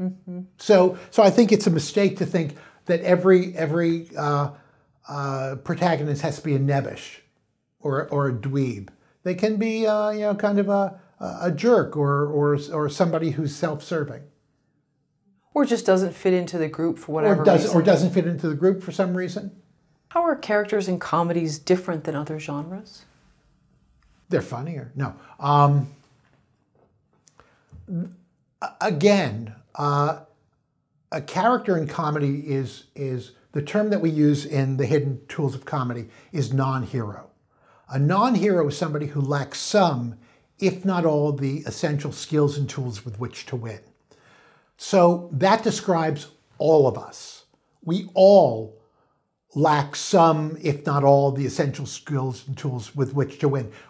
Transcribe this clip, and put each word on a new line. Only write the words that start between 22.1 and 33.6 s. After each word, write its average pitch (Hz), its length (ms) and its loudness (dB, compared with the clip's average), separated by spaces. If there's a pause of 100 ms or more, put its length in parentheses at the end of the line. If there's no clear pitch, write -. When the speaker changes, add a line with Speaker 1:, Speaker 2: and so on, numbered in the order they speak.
Speaker 1:
other 151 240 -6
genres? 160 640 -12 (1200)
Speaker 2:
They're 165 140 0
funnier. 143 520 -10
No. 135 200 -6 (260)
Um, 143 480 4 (2000)
a-, - 920 -12
again, 151 720 0 (200)
uh, 147 460 0 (880)
a 156 120 -6
character 214 560 0
in 156 100 -4
comedy 147 520 -2
is, 135 440 -6 (100)
is 131 380 -8 (200)
the 143 100 -4